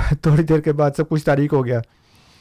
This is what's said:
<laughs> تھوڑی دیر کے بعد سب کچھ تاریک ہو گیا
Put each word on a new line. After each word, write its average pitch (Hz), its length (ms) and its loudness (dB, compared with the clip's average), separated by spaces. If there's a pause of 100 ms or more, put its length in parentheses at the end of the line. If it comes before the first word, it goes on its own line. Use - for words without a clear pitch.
<laughs> 143 180 -2
تھوڑی 156 220 2
دیر 156 160 2
کے 151 140 0
بعد 147 240 0
سب 156 120 -4
کچھ 156 160 -4
تاریک 147 280 0
ہو 131 120 0
گیا 120 140 -2 (600)